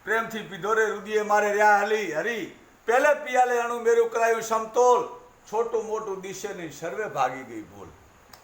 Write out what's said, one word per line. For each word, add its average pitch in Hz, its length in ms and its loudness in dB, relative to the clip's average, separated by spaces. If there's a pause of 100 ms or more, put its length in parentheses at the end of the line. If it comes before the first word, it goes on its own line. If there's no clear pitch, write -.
પ્રેમથી 214 380 -4
પીધો 185 320 -4
રે 220 120 4
રુદિએ 208 360 -2
મારે 208 300 2
રહ્યા 208 240 6
હલી 202 360 0
હરી. 170 440 -4 (300)
પહેલે 277 280 4
પિયાલે 247 460 0
અણુ 233 180 -4
મેરું 233 320 4
કરાયું 226 320 2
સમતોલ, 226 580 2 (520)
છોટું 226 340 -2
મોટું 196 360 -6
દિશે 196 260 -10
નહીં 175 240 -10
સર્વે 196 320 -8
ભાગી 131 400 -4
ગઈ 113 180 -14
ભૂલ. 98 260 -18 (560)